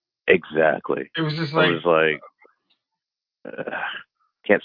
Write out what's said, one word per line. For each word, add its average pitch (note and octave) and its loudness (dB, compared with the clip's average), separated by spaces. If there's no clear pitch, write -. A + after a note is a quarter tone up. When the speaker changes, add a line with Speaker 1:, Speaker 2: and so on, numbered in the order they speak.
Speaker 1:
Exactly. D#2 0
Speaker 2:
It E3 -4
was D3+ -2
just D3+ -6
Speaker 1:
I D#3+ 0
Speaker 2:
like A#2+ 4
Speaker 1:
was E2 -6
like, - -14
<sighs> - -12
can't E2 4